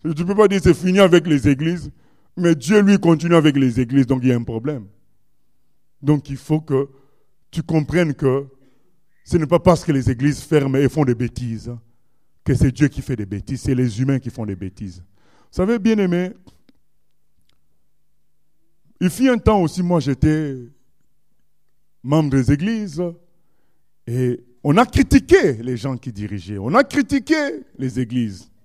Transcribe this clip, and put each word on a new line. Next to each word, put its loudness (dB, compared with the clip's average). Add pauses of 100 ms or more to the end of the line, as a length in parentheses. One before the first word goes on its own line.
Tu -6
ne -4
peux -4
pas 6
dire, 2
c'est 4
fini 0
avec 6
les 2
églises, -2 (480)
mais 2
Dieu, 2
lui, 6
continue 2
avec 4
les 2
églises, 2
donc -2
il 2
y 4
a 2
un -2
problème. -8 (1200)
Donc, 0
il -8
faut -2
que -4 (640)
tu -8
comprennes 0
que -2 (800)
ce -2
n'est 0
pas 2
parce 2
que -2
les 0
églises -2
ferment 0
et 2
font 0
des 2
bêtises -8 (680)
que 0
c'est 2
Dieu 0
qui -8
fait -6
des -8
bêtises, -8
c'est -2
les -2
humains 0
qui -10
font -10
des -8
bêtises. -14 (480)
Vous -8
savez, 0
bien-aimé, 0 (2750)
il 0
fut 0
un 0
temps 2
aussi, -4
moi, 0
j'étais -2 (1400)
membre 0
des 2
églises -4 (1040)
et -2 (200)
on 6
a 4
critiqué 2
les -6
gens -6
qui -12
dirigeaient, -10
on -4
a 4
critiqué -2 (420)
les -6
églises. -6 (120)